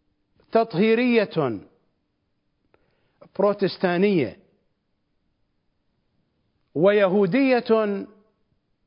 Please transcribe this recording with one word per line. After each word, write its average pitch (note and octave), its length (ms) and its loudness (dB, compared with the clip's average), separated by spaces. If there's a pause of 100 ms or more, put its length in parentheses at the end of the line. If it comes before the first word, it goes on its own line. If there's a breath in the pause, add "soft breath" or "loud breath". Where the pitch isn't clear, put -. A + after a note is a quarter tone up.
(520)
تطهيرية A3 1080 0 (1800)
بروتستانية F#3+ 1000 -2 (2250)
ويهودية G#3 1300 0 (800)